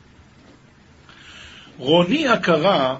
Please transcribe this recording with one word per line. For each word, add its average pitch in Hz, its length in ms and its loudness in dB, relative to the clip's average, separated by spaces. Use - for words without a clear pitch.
"רוני 175 520 0
עקרה 165 720 2